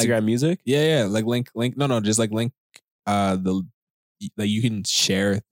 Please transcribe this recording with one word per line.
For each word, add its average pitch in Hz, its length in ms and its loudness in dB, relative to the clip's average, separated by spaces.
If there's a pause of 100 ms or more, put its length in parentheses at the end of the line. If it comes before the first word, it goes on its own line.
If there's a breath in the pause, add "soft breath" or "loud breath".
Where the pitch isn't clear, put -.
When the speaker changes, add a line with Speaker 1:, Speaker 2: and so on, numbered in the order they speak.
Speaker 1:
Instagram 113 180 2
music? 127 400 0
Speaker 2:
yeah, 147 360 2
yeah. 110 40 2
Like, 107 220 -2
link, 120 280 -2
link. 120 220 -2
No, 139 100 0
no, 123 140 0
just, 107 180 0
like, 113 120 0
link, 113 240 -2 (520)
uh, 101 300 0
the, 92 260 -2 (760)
like, 104 100 -2
you 107 140 0
can 110 200 -2
share 98 580 0 (120)